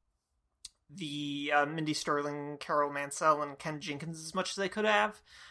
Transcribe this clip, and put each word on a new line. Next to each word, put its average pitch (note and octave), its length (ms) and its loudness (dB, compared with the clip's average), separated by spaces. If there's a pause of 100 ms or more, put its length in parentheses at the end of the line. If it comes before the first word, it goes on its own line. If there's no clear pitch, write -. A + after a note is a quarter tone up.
(880)
the, D3 640 -4
uh, D3 100 6
Mindy D#3 280 0
Sterling, D3 640 -2
Carol D3 320 2
Mansell, C#3+ 500 2
and C#3 160 -6
Ken D3+ 220 -4
Jenkins D#3 400 -6
as - 160 -10
much F#3 160 -2
as - 40 -8
they G3 140 0
could G#3+ 160 0
have G#3 360 4 (300)